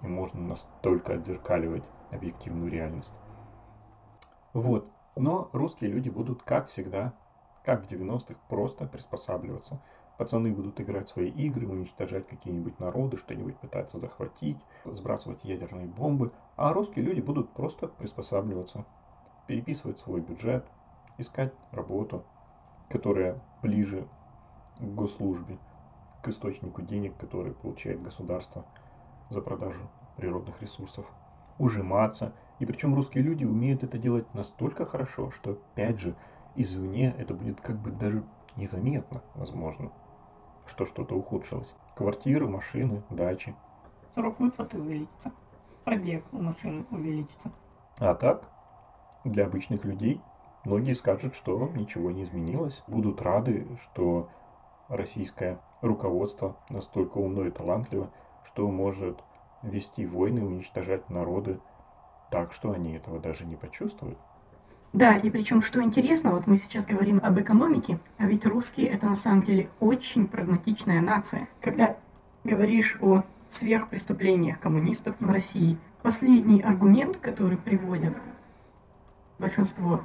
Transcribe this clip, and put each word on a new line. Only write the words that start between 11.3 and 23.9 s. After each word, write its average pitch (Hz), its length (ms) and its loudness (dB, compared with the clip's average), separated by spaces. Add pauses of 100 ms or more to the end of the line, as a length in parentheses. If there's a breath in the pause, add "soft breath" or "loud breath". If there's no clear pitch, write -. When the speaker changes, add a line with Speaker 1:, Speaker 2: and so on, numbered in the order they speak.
Speaker 1:
уничтожать 92 600 -8
какие-нибудь - 520 -8
народы, 104 380 -4
что-нибудь - 400 -10
пытаться - 400 -10
захватить, - 640 -8 (260 soft breath)
сбрасывать 104 580 -8
ядерные 90 440 -10
бомбы. 127 440 -2 (260 soft breath)
А 147 160 2
русские 208 320 -2
люди 175 160 -2
будут 147 280 -2
просто - 380 -8
приспосабливаться, 98 1000 -6 (600)
переписывать - 500 -6
свой 92 240 -6
бюджет, 123 420 -2 (540)
искать 131 360 -6 (180)
работу, 92 520 -6 (640)
которая 95 540 0 (220)
ближе 101 440 0 (720)